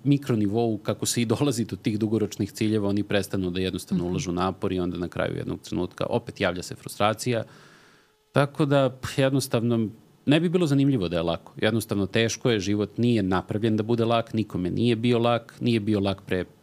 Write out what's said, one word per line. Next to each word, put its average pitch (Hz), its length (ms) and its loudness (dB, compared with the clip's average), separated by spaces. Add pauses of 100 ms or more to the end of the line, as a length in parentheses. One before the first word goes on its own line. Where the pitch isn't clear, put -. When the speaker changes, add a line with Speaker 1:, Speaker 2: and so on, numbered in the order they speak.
Speaker 1:
mikronivou 117 760 2
kako - 280 -4
se - 160 0
i 117 60 2
dolazi 117 380 0
do 98 100 -6
tih 107 240 -2
dugoročnih 107 520 0
ciljeva, 107 380 0
oni 101 140 0
prestanu 98 460 -2
da 90 120 -4
jednostavno 92 420 -2
Speaker 2:
Mhm. 87 80 -2
Speaker 1:
ulažu 90 200 -2
napor 92 420 -2
i 92 60 0
onda 87 180 -4
na 87 100 -4
kraju 82 280 -4
jednog 85 260 -6
trenutka - 440 -4
opet - 360 -4
javlja 90 220 0
se - 120 -12
frustracija. 110 680 -2 (880)
Tako 143 340 2
da, 139 260 4
p-, - 300 -4
jednostavno, 120 680 2 (360)
ne 147 140 6
bi 175 100 0
bilo 175 180 2
zanimljivo 139 400 2
da 82 80 -2
je 85 80 0
lako. 82 340 -4
Jednostavno, 101 500 0
teško 113 440 0
je, 110 80 2
život 101 380 -2
nije 117 260 2
napravljen 104 540 0
da 107 60 0
bude 113 220 0
lak, 117 280 0
nikome 90 380 -2
nije 113 240 0
bio 117 240 0
lak, 117 400 0
nije 120 200 2
bio 104 200 0
lak 98 220 -2
pre 90 240 -4 (180)